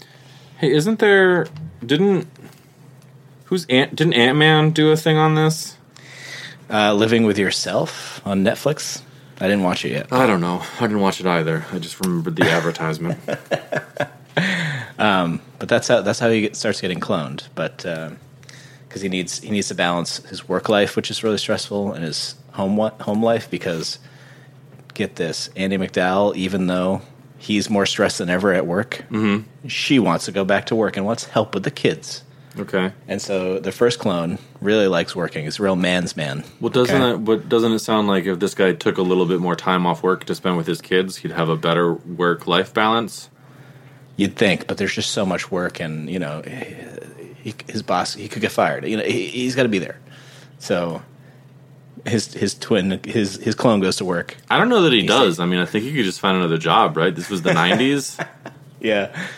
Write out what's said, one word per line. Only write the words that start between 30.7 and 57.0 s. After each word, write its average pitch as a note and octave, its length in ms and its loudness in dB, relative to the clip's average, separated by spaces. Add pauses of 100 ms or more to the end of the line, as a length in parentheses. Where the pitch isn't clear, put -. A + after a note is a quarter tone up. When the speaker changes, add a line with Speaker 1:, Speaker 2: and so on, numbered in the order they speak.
Speaker 2:
work G2+ 220 0
and G2 80 -2
wants A#2 180 -2
help - 300 0
with - 80 -2
the D3+ 80 -4
kids. - 520 -4 (360)
Speaker 1:
Okay. F#2+ 340 -2 (160)
Speaker 2:
And G2+ 140 -6
so F#2+ 360 -4
the F#2 140 -4
first A#2+ 260 2
clone F2 400 -2 (220)
really G2+ 280 4
likes E2+ 280 0
working. E2 280 -4
He's D#2 140 -8
a G#2 40 -2
real F#2+ 140 2
man's F2+ 400 0
man. D2 280 -6 (160)
Speaker 1:
Well, A#2 80 -2
doesn't B2 320 2
Speaker 2:
Okay? A#2+ 140 2
Speaker 1:
it, A2 100 -4
but A2 240 0
doesn't A#2 240 4
it A2 60 0
sound G#2+ 300 0
like F#2+ 180 2
if F#2 140 0
this F#2+ 140 0
guy F#2+ 200 4
took F#2 240 0
a F#2+ 40 0
little F#2 220 4
bit F2 160 2
more F2 160 0
time F2+ 300 0
off E2 160 0
work F#2 240 0
to F#2 80 -4
spend F2+ 240 0
with E2 80 -2
his E2+ 160 -4
kids, F#2 360 0
he'd E2 120 -8
have E2 180 -2
a E2 80 0
better E2+ 380 2
work-life F2 800 -2
balance? A2 560 0 (880)
Speaker 2:
You'd G2 200 -2
think, F#2+ 300 2
but - 100 -6
there's G2 180 -2
just - 180 -4
so G#2+ 120 0
much F2 260 -2
work, F2+ 300 -4
and, D#2 300 -8
you F#2 80 -4
know, D2+ 240 -6
he, - 1120 -14 (140)
his G#2+ 140 -8
boss, F2+ 300 -2
he G#2 160 -12
could G#2+ 140 -6
get G2 100 -2
fired. D#2 320 0
You G#2+ 140 -2
know, - 60 -4
he, F#2+ 240 -2
he's B2+ 260 -4
gotta B2+ 160 2
be G2 80 0
there. - 200 -6 (600)
So F2 420 -2 (1040)
his, - 300 -2
his G2+ 200 -2
twin, F#2+ 500 0
his, G2 320 -2
his A2 180 -2
clone A2 260 4
goes F#2 160 2
to G2+ 80 -6
work. F2 320 -4 (140)
Speaker 1:
I B2+ 80 6
don't G#3+ 100 4
know A#3 140 4
that D#3 100 6
he G#2+ 100 4
Speaker 2:
He's F2 60 0
Speaker 1:
does. B2+ 300 4
Speaker 2:
like F2 80 0
Speaker 1:
I - 40 2
mean, F2+ 100 2
I F2+ 60 2
think G#2+ 180 -2
he C#3+ 100 -6
could B2 100 2
just F#2 160 -2
find F#2+ 160 2
another E2 220 2
job, E2 400 2
right? E2+ 160 2